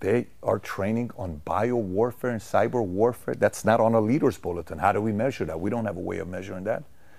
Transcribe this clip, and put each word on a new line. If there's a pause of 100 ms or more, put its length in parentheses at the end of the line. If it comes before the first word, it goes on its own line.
they (160)
are
training
on
biowarfare
and
cyber
warfare.
That's
not
on
a
leader's
bulletin.
How
do
we
measure
that?
We
don't
have
a
way
of
measuring
that. (360)